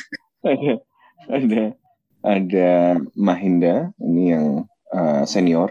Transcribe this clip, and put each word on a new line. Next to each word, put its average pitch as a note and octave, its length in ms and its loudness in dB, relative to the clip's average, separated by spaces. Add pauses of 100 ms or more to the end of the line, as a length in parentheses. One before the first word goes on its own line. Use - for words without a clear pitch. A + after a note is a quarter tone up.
(460)
Ada, C#3+ 260 0 (560)
ada, A#2 340 0 (600)
ada F#2 460 2 (480)
Mahinda, F#2 840 0
ini F2 320 0
yang, D#2 140 0 (480)
eh, D2+ 340 0
senior, F2+ 420 0